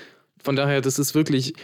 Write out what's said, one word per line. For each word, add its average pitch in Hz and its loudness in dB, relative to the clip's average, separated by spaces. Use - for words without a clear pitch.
Von 139 -2
daher, 139 2
das 135 -2
ist 143 0
wirklich 147 0